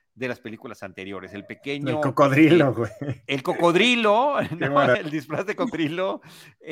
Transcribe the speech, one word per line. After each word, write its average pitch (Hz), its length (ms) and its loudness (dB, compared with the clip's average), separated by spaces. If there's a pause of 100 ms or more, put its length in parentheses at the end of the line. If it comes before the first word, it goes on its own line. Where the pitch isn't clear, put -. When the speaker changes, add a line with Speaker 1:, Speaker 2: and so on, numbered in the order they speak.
(140)
Speaker 1:
de 123 140 -6
las 120 120 -8
películas 110 420 -16
anteriores, 95 500 -12
el 101 140 -14
pequeño 139 420 -8
Speaker 2:
El 151 120 -2
cocodrilo, 147 680 6
Speaker 1:
eh, 117 40 0
Speaker 2:
güey. 117 540 -8
Speaker 1:
el 135 160 -4
cocodrilo, 220 960 2
<laughs> 170 200 -6
Speaker 2:
Qué 170 80 -2
Speaker 1:
¿no? 139 80 -2
Speaker 2:
maravilla. 135 300 2
Speaker 1:
El 151 60 -8
disfraz 151 360 -6
de 202 100 -6
cocodrilo, 170 680 -4
Speaker 2:
Sí. - 480 -20